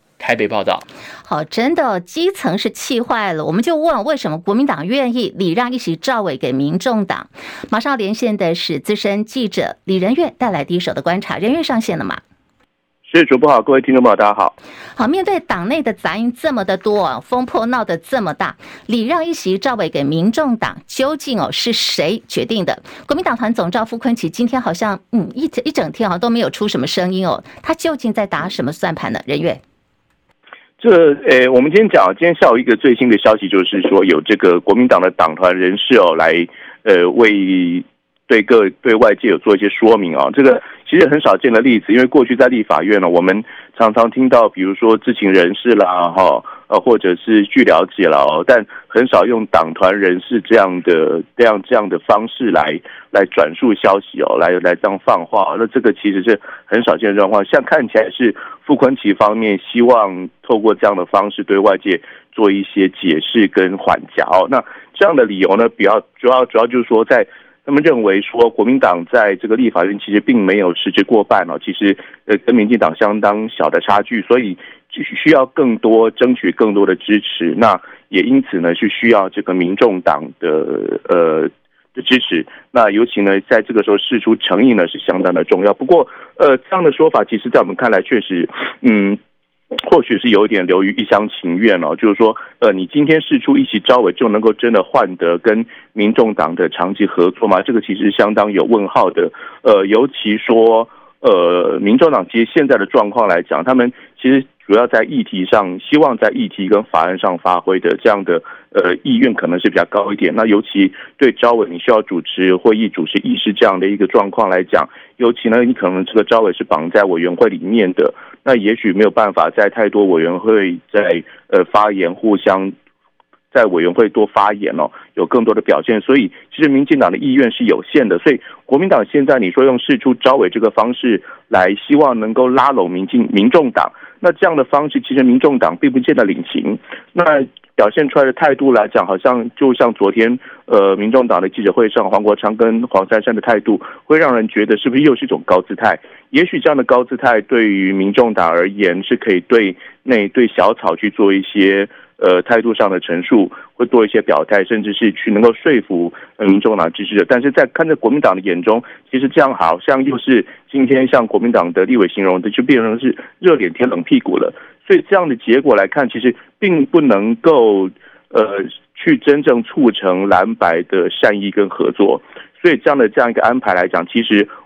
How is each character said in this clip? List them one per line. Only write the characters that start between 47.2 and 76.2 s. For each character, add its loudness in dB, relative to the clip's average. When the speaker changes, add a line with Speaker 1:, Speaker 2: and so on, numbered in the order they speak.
Speaker 3:
据 0
了 4
解 -2
啦， 2
哦， 0
但 2
很 0
少 2
用 -2
党 0
团 2
人 0
士 -4
这 2
样 2
的、 0
这 4
样、 2
这 -2
样 0
的 -4
方 0
式 -4
来， -2
来 2
转 -2
述 0
消 2
息 -12
哦， 0
来， 2
来 0
这 -4
样 -4
放 0
话 -2
哦。 -6
那 -2
这 -2
个 2
其 -4
实 -2
是 0
很 -2
少 2
见 -2
的 -2
状 2
况。 0
像 0
看 0
起 -2
来 0
是 0
傅 0
昆 2
萁 0
方 2
面 -2
希 0
望 2
透 -2
过 2
这 -6
样 2
的 -4
方 0
式 -8
对 0
外 2
界 -4
做 2
一 -2
些 0
解 -2
释 0
跟 0
缓 0
颊 0
哦。 2
那 0
这 2
样 2
的 4
理 -6
由 2
呢， 2
比 -4
较， 2
主 -2
要、 4
主 -2
要 2
就 -2
是 -6
说 2
在 2
他 -6
们 2
认 2
为 2
说 0
国 0
民 0
党 2
在 2
这 -10
个 0
立 0
法 0
院 -4
其 -10
实 2
并 0
没 2
有 0
实 -6
质 0
过 2
半 0
哦， -8
其 -10
实， 0
呃， 0
跟 0
民 2
进 0
党 0
相 0
当 -2
小 -4
的 0
差 0
距， -6
所 2
以 -4
需 -4
要 6
更 0
多， 4
争 2